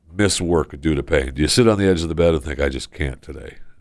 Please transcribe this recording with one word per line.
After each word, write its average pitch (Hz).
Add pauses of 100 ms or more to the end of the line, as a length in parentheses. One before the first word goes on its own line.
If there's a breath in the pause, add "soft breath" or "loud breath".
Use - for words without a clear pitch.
(120)
miss 95
work 82
due 78
to 69
pain. 67
Do 69
you 76
sit 117
on 107
the 98
edge 90
of 82
the 82
bed 85
and 78
think, 69
"I 71
just 65
can't 69
today. - (220)